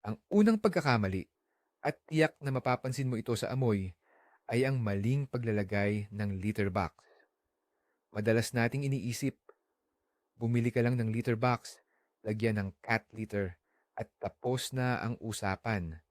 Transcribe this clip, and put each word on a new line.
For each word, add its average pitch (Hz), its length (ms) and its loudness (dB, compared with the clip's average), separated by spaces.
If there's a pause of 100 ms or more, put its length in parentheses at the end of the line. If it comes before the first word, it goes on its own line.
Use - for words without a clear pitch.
Ang 107 240 -8
unang 214 320 6
pagkakamali, 120 640 2 (560)
at 147 240 -4
tiyak 156 400 2
na 135 80 -2
mapapansin 127 560 -2
mo 123 80 -2
ito 117 240 -2
sa - 80 -4
amoy, 107 480 0 (560)
ay 127 160 4
ang 135 80 0
maling 113 480 0
paglalagay 104 880 0
ng 101 240 -4
litter 101 320 0
box. 92 320 -2 (1120)
Madalas 110 400 2
nating 120 320 0
iniisip, 131 560 -2 (960)
"Bumili 117 320 2
ka 120 160 2
lang 123 160 2
ng 113 80 0
litter 113 320 0
box, 123 400 -2 (400)
lagyan 110 400 0
ng 98 100 -4 (140)
cat 113 320 0
litter, 101 400 -4 (400)
at 110 240 -10
tapos 123 560 -4
na 127 240 0
ang 117 240 -4
usapan." 98 880 -4